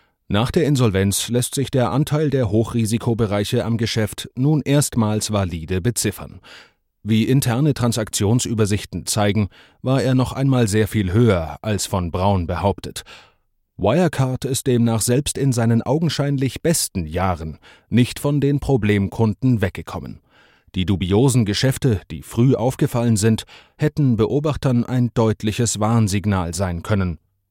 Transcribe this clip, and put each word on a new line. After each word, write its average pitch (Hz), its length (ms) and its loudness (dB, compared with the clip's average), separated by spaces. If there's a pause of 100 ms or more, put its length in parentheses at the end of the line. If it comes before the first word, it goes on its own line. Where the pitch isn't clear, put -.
(280)
Nach 107 220 0
der 165 160 0
Insolvenz 104 640 2
lässt 120 260 -2
sich 135 140 -4
der 117 220 0
Anteil 147 380 0
der 127 200 0
Hochrisikobereiche 110 1120 0
am 110 140 -2
Geschäft 110 580 -4
nun 147 300 2
erstmals 113 640 0
valide 90 500 -2
beziffern. 98 600 -4 (640)
Wie 110 220 2
interne 131 500 2
Transaktionsübersichten 110 1300 0
zeigen, 104 440 2 (340)
war 131 180 0
er 127 140 0
noch 127 180 0
einmal 131 340 2
sehr 107 200 2
viel 95 260 -2
höher, 92 480 2
als 107 240 -2
von 90 260 -2
Braun 90 360 0
behauptet. 90 560 -4 (720)
Wirecard 131 680 0
ist 127 220 -4
demnach 117 340 2
selbst 123 360 -2
in 139 140 0
seinen 113 300 2
augenscheinlich 143 800 -2
besten 120 440 -2
Jahren 82 540 -4 (300)
nicht 120 300 2
von 147 220 0
den 143 180 2
Problemkunden 107 1040 0
weggekommen. 82 600 -8 (540)
Die 92 100 0
dubiosen 101 600 2
Geschäfte, 110 560 0 (100)
die 71 100 -10
früh 123 340 2
aufgefallen 120 600 0
sind, 110 280 2 (340)
hätten 143 400 0
Beobachtern 127 640 0
ein 123 300 0
deutliches 110 640 0
Warnsignal 101 760 0
sein 87 300 -4
können, 92 360 -2 (320)